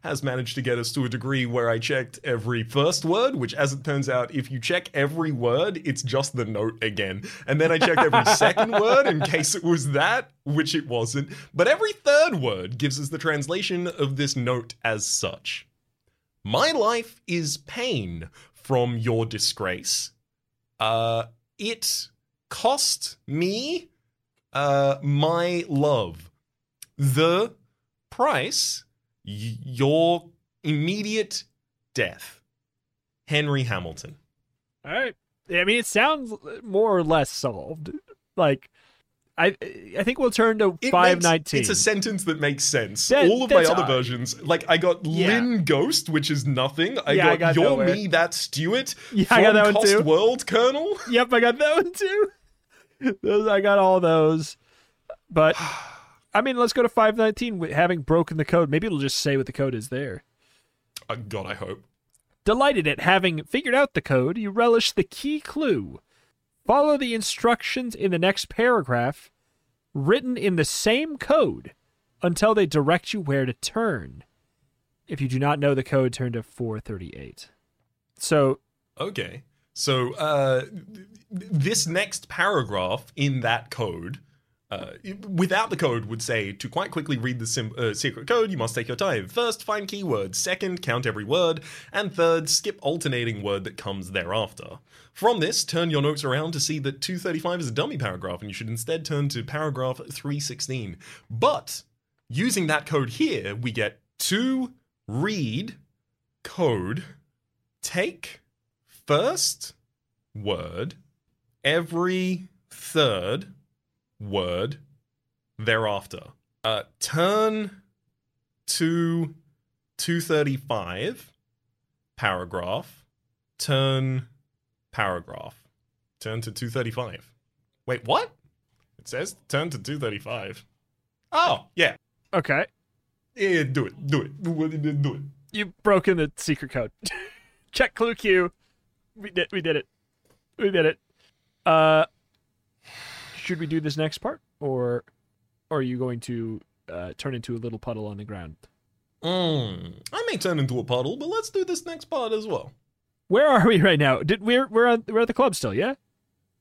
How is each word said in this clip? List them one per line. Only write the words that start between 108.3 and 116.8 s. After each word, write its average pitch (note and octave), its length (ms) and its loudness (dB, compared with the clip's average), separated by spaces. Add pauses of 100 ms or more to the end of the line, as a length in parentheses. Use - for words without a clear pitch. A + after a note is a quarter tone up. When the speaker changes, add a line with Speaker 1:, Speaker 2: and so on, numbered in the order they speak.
Speaker 1:
first - 840 -2 (640)
word, G2 600 -6 (680)
every F3 840 -2 (220)
third G#2 840 -2 (640)
word G2 580 -2 (800)
thereafter. A2 640 -2 (400)
Uh, A2 200 -2 (180)